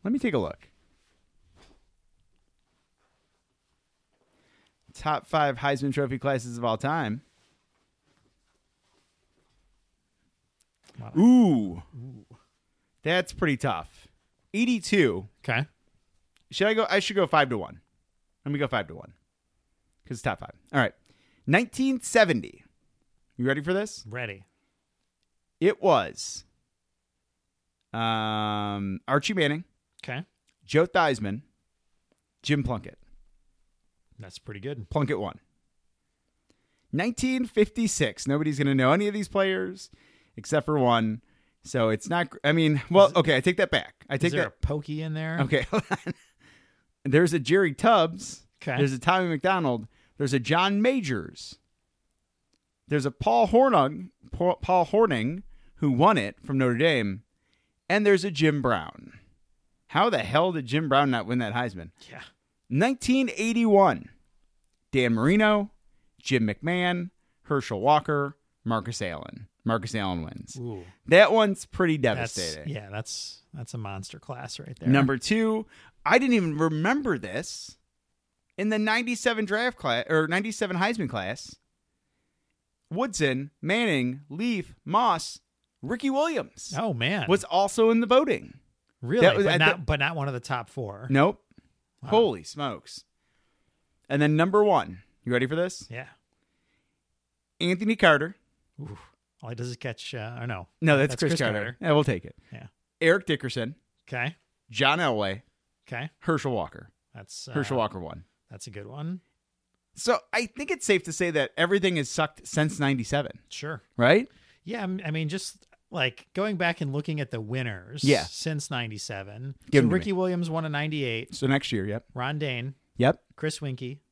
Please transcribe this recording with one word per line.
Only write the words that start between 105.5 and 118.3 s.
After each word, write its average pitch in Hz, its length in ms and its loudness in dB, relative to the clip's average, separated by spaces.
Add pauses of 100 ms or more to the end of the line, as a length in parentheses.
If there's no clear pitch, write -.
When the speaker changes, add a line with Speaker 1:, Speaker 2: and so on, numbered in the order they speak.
Speaker 2:
Okay. 131 240 -10 (100)
Speaker 1:
Herschel 143 320 -2
Walker. - 380 -8 (240)
Speaker 2:
That's, - 340 -18
uh, 127 40 -16
Speaker 1:
Herschel 135 240 -2
Walker 104 240 -2
won. 82 240 -14 (260)
Speaker 2:
that's 101 160 -18
a 117 40 -16
good 101 160 -14
one. 156 340 -10 (760)
Speaker 1:
So - 240 0 (140)
I 233 140 -2
think 277 240 -10
it's - 160 -4
safe 196 180 4
to 170 80 -10
say 175 200 -2
that 143 240 0
everything 180 400 2
has 139 120 -2
sucked - 380 -4
since 156 320 0
ninety-seven. 139 540 -2 (160)
Speaker 2:
Sure. 151 340 -12 (140)
Speaker 1:
Right? 160 320 6 (360)
Speaker 2:
Yeah, 214 180 -8
I'm, 185 220 -6
I 156 60 -6
mean, 156 180 -4
just, - 380 -10 (240)
like, 127 440 -4
going 202 220 -2
back 170 240 -2
and 139 120 -4
looking 151 280 -4
at 131 120 -6
the 117 80 -8
winners 110 640 -8
Speaker 1:
Yeah. 135 200 4
Speaker 2:
since - 460 -6